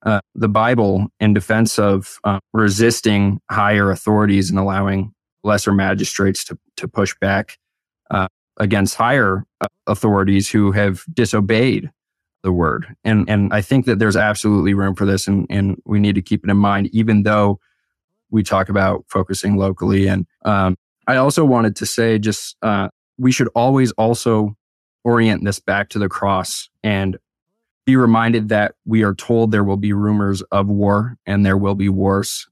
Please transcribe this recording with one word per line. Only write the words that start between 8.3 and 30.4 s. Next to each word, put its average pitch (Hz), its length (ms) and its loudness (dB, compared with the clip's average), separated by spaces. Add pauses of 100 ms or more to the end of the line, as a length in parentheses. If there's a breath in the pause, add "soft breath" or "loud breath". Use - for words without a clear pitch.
against 98 380 0
higher, 113 480 0 (180)
uh, 101 60 -6 (200)
authorities 98 640 0
who 104 220 2
have 98 400 -2
disobeyed 110 760 0 (540)
the 95 80 -2
word. 82 520 -2
And, 107 240 2
and 101 240 0
I 104 100 0
think 131 260 0
that 110 100 0
there's 104 180 2
absolutely 101 600 0
room 98 200 -2
for 101 100 -2
this, 98 220 0
and, 98 220 0
and 98 360 -2
we 104 140 -2
need 101 160 2
to 101 60 0
keep - 220 -4
it 101 80 -4
in 101 60 2
mind, 101 360 0
even 107 300 2
though 104 360 2 (720)
we 110 140 0
talk 95 260 -2
about 95 380 -2
focusing 98 500 -2
locally. 98 500 0
And, 95 200 -2 (180)
um, 95 300 0 (320)
I 131 80 0
also 135 280 2
wanted 117 340 2
to - 100 -8
say 113 320 0
just, - 420 -6
uh, 98 280 -2 (280)
we 127 140 2
should 123 240 0
always 127 380 2
also 110 640 0 (480)
orient 117 400 2
this 101 160 -4
back 101 300 -4
to 107 100 -6
the 101 100 -2
cross - 600 -4 (140)
and 98 340 -2 (680)
be 131 120 2
reminded 113 540 2
that 104 260 0 (100)
we 110 180 2
are 101 120 0
told 113 360 0
there 104 120 2
will 98 120 0
be 101 160 -2
rumors 101 600 -2